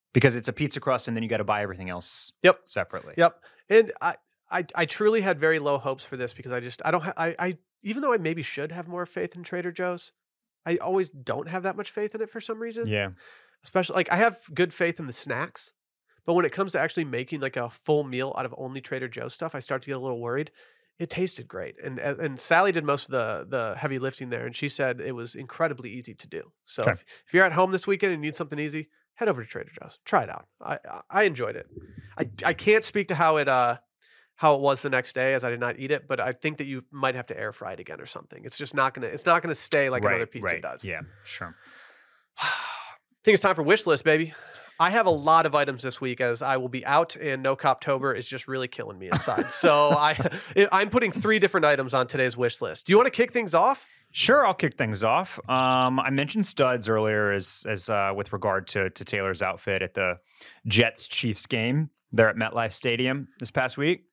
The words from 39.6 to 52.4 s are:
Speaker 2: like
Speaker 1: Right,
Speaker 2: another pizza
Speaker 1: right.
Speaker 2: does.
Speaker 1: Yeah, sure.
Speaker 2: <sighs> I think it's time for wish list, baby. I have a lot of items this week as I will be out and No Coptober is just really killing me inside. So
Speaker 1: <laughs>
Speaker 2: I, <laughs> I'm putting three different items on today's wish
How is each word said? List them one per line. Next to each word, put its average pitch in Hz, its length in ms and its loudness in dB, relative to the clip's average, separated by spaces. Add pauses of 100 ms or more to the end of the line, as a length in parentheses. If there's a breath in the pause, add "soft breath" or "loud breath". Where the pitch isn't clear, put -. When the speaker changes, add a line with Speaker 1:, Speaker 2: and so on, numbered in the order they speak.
Speaker 2:
like 127 160 0
Speaker 1:
Right, 101 80 4
Speaker 2:
another 95 140 0
pizza 98 280 -4
Speaker 1:
right. 80 80 -6
Speaker 2:
does. 65 220 -10
Speaker 1:
Yeah, 82 160 -6 (240)
sure. 85 300 -12 (420 loud breath)
Speaker 2:
<sighs> - 420 -20
I - 80 -4 (800 loud breath)
think 214 100 8
it's 190 80 4
time 190 120 4
for 165 80 -2
wish 170 240 4
list, 151 180 2
baby. 160 280 4 (460 loud breath)
I 165 100 6
have 220 160 4
a 190 60 4
lot 160 340 6
of 147 100 0
items 139 280 0
this 131 180 -8
week 127 220 -2
as 120 180 0
I 135 160 0
will 127 140 -2
be 127 160 -6
out 156 300 2
and 135 260 -4
No 135 120 2
Coptober 135 640 0
is 120 100 -8
just 131 220 -10
really 131 200 -4
killing 104 300 -10
me 95 100 -12
inside. - 440 0
So 147 380 6
Speaker 1:
<laughs> - 0 -
Speaker 2:
I, 147 260 4 (360 loud breath)
<laughs> 196 200 6
I'm 196 160 4
putting 214 240 2
three 214 260 2
different 180 280 4
items 135 260 4
on 127 140 2
today's 127 300 0
wish 120 260 0